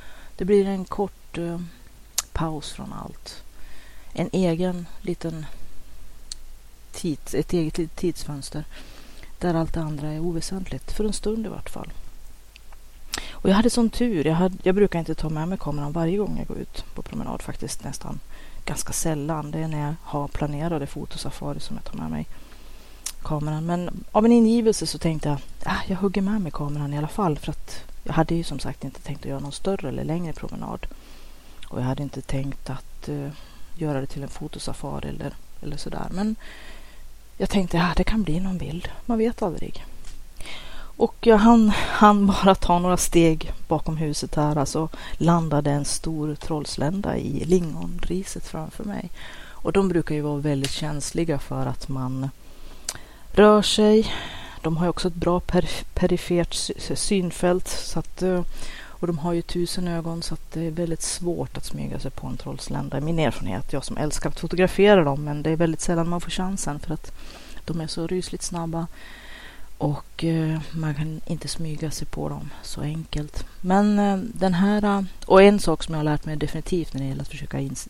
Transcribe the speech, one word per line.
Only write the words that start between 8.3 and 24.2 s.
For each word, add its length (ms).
där 140
allt 200
det 80
andra 260
är 120
oväsentligt, 720
för 140
en 80
stund 320
i 40
vart 200
fall. 220
Och 180
jag 60
hade 140
sån 200
tur. 380
Jag 80
hade, 280
jag 120
brukar 240
inte 160
ta 140
med 180
mig 100
kameran 340
varje 260
gång 200
jag 100
går 100
ut 280
på 60
promenad, 400
faktiskt 420
nästan 360
ganska 260
sällan. 580
Det 80
är 80
när 180
jag 180
har 240
planerade 600
fotosafari 720
som 160
jag 100
tar 120
med 140
mig 160
kameran. 420
Men 460
av 140